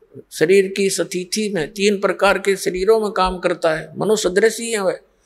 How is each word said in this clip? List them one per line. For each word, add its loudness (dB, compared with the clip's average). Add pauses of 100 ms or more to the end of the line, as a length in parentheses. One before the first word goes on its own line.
(320)
शरीर 2
की 2
स्थिति -4
में, -4
तीन 2
प्रकार 2
के 0
शरीरों 2
में -2
काम -2
करता 0
है, -10
मनुष्य 0
सदृश 2
ही -6
है -2
वह। -2 (260)